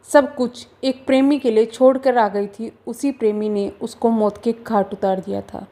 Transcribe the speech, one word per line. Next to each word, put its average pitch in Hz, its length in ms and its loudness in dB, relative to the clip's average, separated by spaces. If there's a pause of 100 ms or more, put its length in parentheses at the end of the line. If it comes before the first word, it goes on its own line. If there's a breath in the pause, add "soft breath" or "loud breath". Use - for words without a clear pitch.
सब 269 260 4
कुछ 247 320 -6 (160)
एक 262 220 -4
प्रेमी 269 340 2
के 247 120 0
लिए 220 140 4
छोड़ 262 320 4
कर 254 200 2
आ 214 120 4
गई 202 180 -4
थी, 220 240 -12 (160)
उसी 254 240 -4
प्रेमी 214 380 -2
ने 202 220 -2 (100)
उसको 233 300 -2
मौत 208 260 0
के 233 260 -2
घाट 202 300 -2
उतार 190 260 -2
दिया 196 240 -8
था। - 280 -14